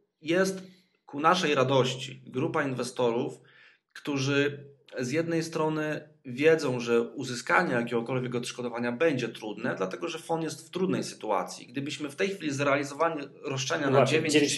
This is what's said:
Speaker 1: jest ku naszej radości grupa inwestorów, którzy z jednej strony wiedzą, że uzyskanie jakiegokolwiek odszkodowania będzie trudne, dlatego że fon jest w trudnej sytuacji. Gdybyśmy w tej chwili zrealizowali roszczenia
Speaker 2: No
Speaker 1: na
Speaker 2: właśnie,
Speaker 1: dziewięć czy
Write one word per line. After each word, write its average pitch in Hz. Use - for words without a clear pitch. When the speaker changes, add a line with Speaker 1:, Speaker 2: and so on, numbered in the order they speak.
Speaker 1:
jest 185
ku -
naszej 160
radości 131
grupa 156
inwestorów, 127
którzy 143
z 123
jednej 165
strony 156
wiedzą, 139
że 117
uzyskanie 135
jakiegokolwiek 123
odszkodowania 120
będzie 123
trudne, 113
dlatego 180
że 160
fon 160
jest -
w -
trudnej 143
sytuacji. -
Gdybyśmy 143
w 135
tej 196
chwili 160
zrealizowali 143
roszczenia 143
Speaker 2:
No 131
Speaker 1:
na 135
Speaker 2:
właśnie, 139
Speaker 1:
dziewięć 156
czy 151